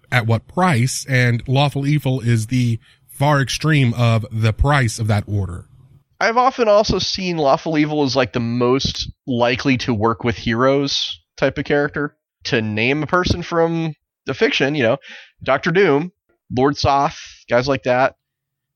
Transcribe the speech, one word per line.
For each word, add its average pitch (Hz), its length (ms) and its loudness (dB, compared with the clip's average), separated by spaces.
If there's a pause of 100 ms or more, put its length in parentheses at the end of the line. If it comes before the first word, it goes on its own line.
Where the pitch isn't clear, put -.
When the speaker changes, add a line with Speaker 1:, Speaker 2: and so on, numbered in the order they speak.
(120)
Speaker 1:
at 117 140 0
what 113 200 0
price? 147 640 0
And 123 400 0
lawful 139 380 0
evil 139 340 0
is 113 280 0
the 120 300 0 (300)
far 143 320 0
extreme 135 540 2
of 113 360 2
the 110 220 0
price 139 460 2
of 110 100 -2
that 104 180 2
order. 95 380 -6 (560)
Speaker 2:
I've 226 160 2
often 247 320 2
also 208 300 4
seen 180 400 -4
lawful 156 400 0
evil 151 260 0
as, 123 100 -2
like, 127 200 0
the 123 60 -2
most 120 680 -2 (160)
likely 123 520 0
to 123 160 -2
work 113 280 0
with 120 140 -2
heroes 135 840 -2 (200)
type 135 200 -2
of 143 60 -6
character. 147 500 -2 (300)
To 123 180 0
name 113 400 -2
a 147 40 -6
person 180 360 0
from 165 520 -2 (320)
the 131 80 -6
fiction, 147 400 0
you 147 80 -2
know, 113 160 2 (440)
Doctor 143 280 0
Doom, 170 420 2 (420)
Lord 135 220 0
Soth, 143 420 0 (300)
guys 120 180 2
like 135 180 -2
that. 127 320 0 (600)